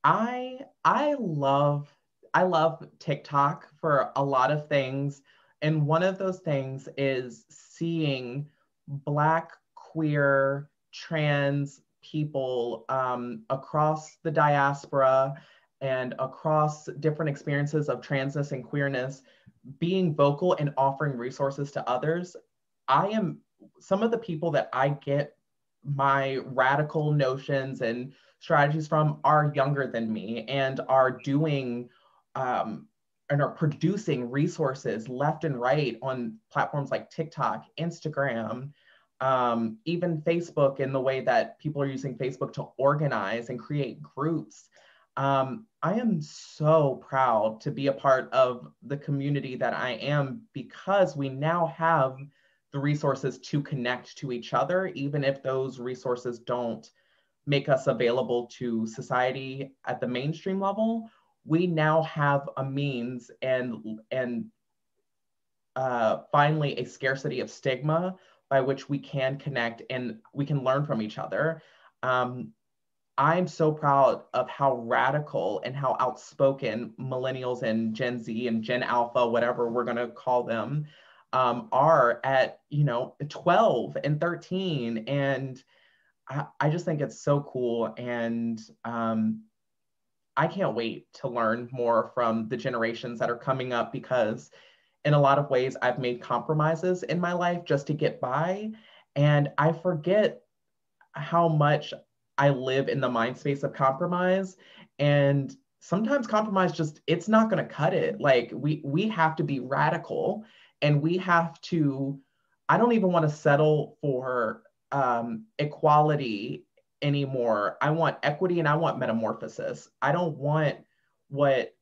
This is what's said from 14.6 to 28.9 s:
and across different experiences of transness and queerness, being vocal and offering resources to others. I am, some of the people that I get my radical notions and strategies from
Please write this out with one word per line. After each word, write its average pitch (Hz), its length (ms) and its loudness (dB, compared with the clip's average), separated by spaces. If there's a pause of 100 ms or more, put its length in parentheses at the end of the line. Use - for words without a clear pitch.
and 127 400 -4
across 151 680 0 (140)
different 151 300 0
experiences 147 580 -2
of 123 140 -4
transness 143 500 -2
and 127 120 -6
queerness, 139 580 -4 (580)
being 175 340 2
vocal 147 460 4
and 147 180 -2
offering 135 400 0
resources 135 540 -4
to - 180 -6
others. 156 460 -2 (540)
I 156 180 4
am, 208 320 -2 (400)
some 196 240 0
of 226 80 2
the 233 60 0
people 165 340 -4
that 143 220 0
I 135 160 2
get 147 480 -2 (460)
my 135 640 0
radical 147 680 2
notions 135 680 0
and 123 320 -4 (260)
strategies 151 480 2
from 156 380 2